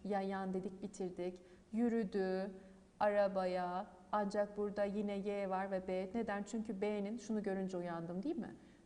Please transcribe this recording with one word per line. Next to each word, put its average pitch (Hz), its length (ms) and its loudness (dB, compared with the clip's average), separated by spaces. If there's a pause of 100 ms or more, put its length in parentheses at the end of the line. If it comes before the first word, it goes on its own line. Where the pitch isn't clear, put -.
Yayan 190 500 0
dedik, 185 300 -4
bitirdik. 180 560 -4 (320)
Yürüdü, 196 800 2 (480)
arabaya. 185 840 4 (260)
Ancak 208 460 2
burada 208 260 0
yine 202 340 0
Y 202 320 0
var 190 220 0
ve 185 160 0
B. 190 260 0
Neden? 208 300 0
Çünkü 214 380 -4
B'nin, 208 360 0
şunu 214 260 0
görünce 190 340 0
uyandım 175 460 -2
değil 330 140 0
mi? - 180 -6 (300)